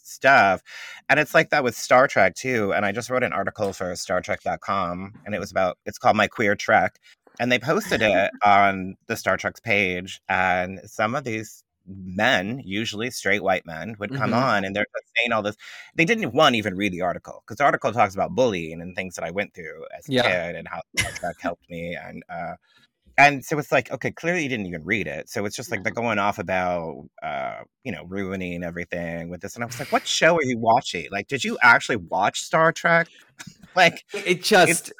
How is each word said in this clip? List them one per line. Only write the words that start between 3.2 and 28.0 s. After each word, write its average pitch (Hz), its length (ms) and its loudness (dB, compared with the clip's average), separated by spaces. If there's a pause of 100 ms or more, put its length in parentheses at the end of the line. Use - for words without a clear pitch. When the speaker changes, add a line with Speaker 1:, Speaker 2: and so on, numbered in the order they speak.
Speaker 1:
an 95 100 -2
article 98 400 -2
for 90 220 -6
Star 90 260 -2
Trek 95 220 -4
dot 87 180 -4
com, 95 520 -4 (120)
and 104 100 -10
it 92 40 -4
was 92 120 -8
about, 95 340 0
it's - 120 -10
called 107 180 4
My 104 120 4
Queer 104 280 0
Trek. 95 440 2 (400)
And 123 120 0
they 123 80 2
posted 165 440 0
it 98 340 4
Speaker 2:
<laughs> - 80 2
Speaker 1:
on 98 500 4 (120)
the 113 80 -4
Star 95 220 0
Trek's - 220 -6
page. 92 720 -2
And 92 560 0
some 110 300 -2
of 147 80 -4
these 110 400 -8 (220)
men, 98 800 0
usually 107 480 -6
straight 98 320 -2
white 92 220 2
men, 85 340 -10
would 101 160 -6
come 110 160 -2
Speaker 3:
Mm-hmm. 117 120 2
Speaker 1:
on 107 220 2
and 98 100 -4
they're 104 100 0 (100)
just - 220 -14
saying 117 160 0
all 110 80 0
this. 104 140 -4 (400)
They 165 100 2
didn't, 202 280 -2
one, 139 220 6
even 104 220 -2
read 98 160 0
the 87 80 -6
article, 85 440 -6
'cause - 120 -14
the 143 80 0
article 143 260 2
talks 104 220 2
about 90 220 -4
bullying 87 460 0
and 90 140 -14
things 92 200 -8
that 87 100 -8
I 82 60 -6
went 98 220 -6
through 80 300 -16 (140)
as - 100 -20
a 139 60 -6
Speaker 3:
Yeah. 123 80 4 (300)
Speaker 1:
kid 82 40 -8
and 82 120 -12
how 85 120 -10 (180)
Star - 140 -4
Trek - 300 -8
helped - 280 -8
me. 85 320 -8
And, 87 280 -16
uh, 85 240 -8 (640)
and 143 280 4
so 151 140 -4
it's 147 120 -6
like, 139 200 0
okay, 127 200 -4
clearly 170 320 -4
you 139 60 -4
didn't 113 180 -4
even 87 180 -8
read 95 220 -2
it. 73 220 -10
So 101 160 -4
it's 104 100 -6
just 127 160 -10
like 101 100 -6
Speaker 2:
No. - 20 -12
Speaker 1:
they're 104 100 -4
going 117 260 -2
off 101 200 0
about, 87 640 -2 (180)
uh, 65 400 -8 (220)
you 131 80 -8
know, 78 140 -12